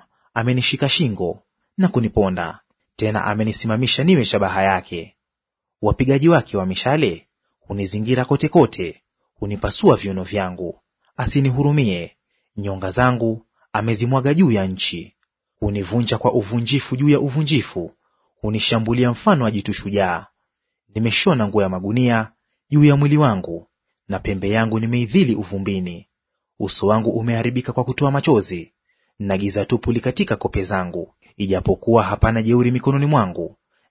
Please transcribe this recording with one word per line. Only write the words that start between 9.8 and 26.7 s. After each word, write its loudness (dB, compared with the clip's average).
viuno -6
vyangu. -6
Asinihurumie. 0
Nyonga -6
zangu 0
amezimwaga 0
juu 4
ya 0
nchi. -6
Hunivunja -2
kwa 0
uvunjifu -2
juu 2
ya 4
uvunjifu, -2
hunishambulia 0
mfano 0
wa 0
jitu -4
shujaa. -2
Nimeshona 2
nguo 0
ya 0
magunia 0
juu 6
ya 8
mwili 4
wangu, 0
na -6
pembe -4
yangu 0
nimeidhili 2
uvumbini. -6
Uso -2